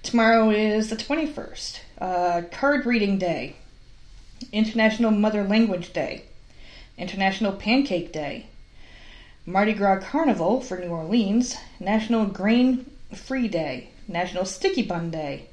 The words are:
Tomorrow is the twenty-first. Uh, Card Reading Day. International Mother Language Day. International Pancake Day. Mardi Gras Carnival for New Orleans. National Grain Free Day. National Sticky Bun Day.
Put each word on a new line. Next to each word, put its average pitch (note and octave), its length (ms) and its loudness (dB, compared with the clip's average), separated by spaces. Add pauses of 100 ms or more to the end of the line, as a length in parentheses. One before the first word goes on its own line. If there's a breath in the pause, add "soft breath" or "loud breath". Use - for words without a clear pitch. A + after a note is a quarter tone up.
Tomorrow A3+ 480 6
is G#3+ 400 2
the A3 80 -4
twenty-first. - 840 -6 (200)
Uh, F3 400 0 (100)
Card C#4 340 2
Reading G#3 320 2
Day. E3 380 -2 (960)
International A3 600 2
Mother G#3 320 2
Language G3 500 2
Day. - 300 -6 (760 loud breath)
International F#3+ 560 -2
Pancake A3 580 0
Day. C#3+ 360 -8 (1000 loud breath)
Mardi G3+ 280 0
Gras F#3+ 260 4
Carnival A#3+ 640 0
for F#3 160 -8
New F3+ 120 -8
Orleans. G3+ 680 0 (240 loud breath)
National A3 460 0
Grain A#3 640 2 (240)
Free B3+ 340 -4
Day. D3+ 420 -4 (180)
National F3+ 360 -4
Sticky D#4+ 400 0
Bun E3+ 280 -4
Day. D3+ 420 -8